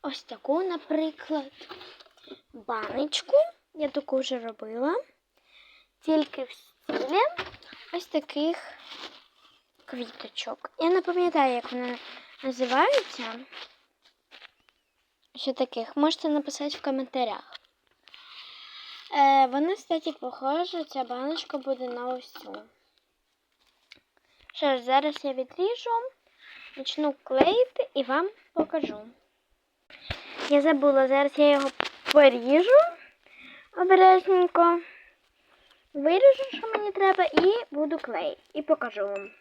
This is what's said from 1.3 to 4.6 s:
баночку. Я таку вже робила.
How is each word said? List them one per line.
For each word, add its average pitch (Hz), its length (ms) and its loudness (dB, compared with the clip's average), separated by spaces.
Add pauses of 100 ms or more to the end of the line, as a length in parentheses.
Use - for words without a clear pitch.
баночку. 240 800 -4 (380)
Я 302 160 -4
таку 277 280 -4
вже 262 220 -4
робила. 233 640 -6 (960)